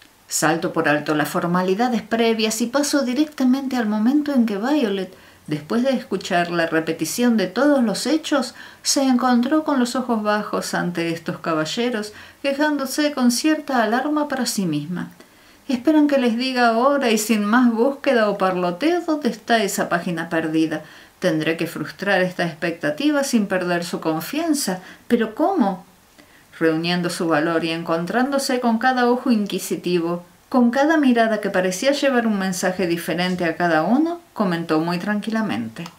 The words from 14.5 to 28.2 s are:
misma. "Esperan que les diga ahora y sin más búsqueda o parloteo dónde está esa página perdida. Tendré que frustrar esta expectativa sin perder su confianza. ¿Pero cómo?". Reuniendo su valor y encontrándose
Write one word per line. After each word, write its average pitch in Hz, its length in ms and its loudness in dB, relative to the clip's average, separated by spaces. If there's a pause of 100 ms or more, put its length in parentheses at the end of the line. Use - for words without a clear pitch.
misma. 160 460 -4 (580)
"Esperan 294 380 4
que 285 100 2
les 240 200 2
diga 247 320 2
ahora 247 420 2
y 220 60 2
sin 214 280 0
más 240 260 4
búsqueda 233 580 2
o 202 80 0
parloteo 185 640 0
dónde 302 280 -2
está 226 340 0
esa 190 260 -2
página 170 400 -2
perdida. 160 520 0 (380)
Tendré 160 380 0
que 165 100 -4
frustrar 185 540 -2
esta 180 240 -2
expectativa 277 800 -2
sin 220 240 0
perder 175 360 -2
su 175 180 -8
confianza. 190 800 -2 (280)
¿Pero 220 280 0
cómo?". 294 500 0 (720)
Reuniendo 170 520 0
su 170 180 -4
valor 165 380 0
y 165 60 -2
encontrándose 214 920 -2